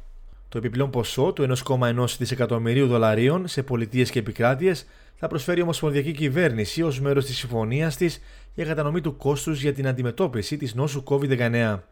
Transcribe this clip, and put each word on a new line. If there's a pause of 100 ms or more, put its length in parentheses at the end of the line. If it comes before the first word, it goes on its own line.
(500)
Το
επιπλέον
ποσό
του
ενός
κόμμα
ενός
δισεκατομμυρίου
δολαρίων
σε
πολιτείες
και
επικράτειες (300)
θα
προσφέρει
η
Ομοσπονδιακή
Κυβέρνηση
ως
μέρος
της
συμφωνίας
της (320)
για
κατανομή
του
κόστους
για
την
αντιμετώπιση
της
νόσου
covid
δεκαεννέα.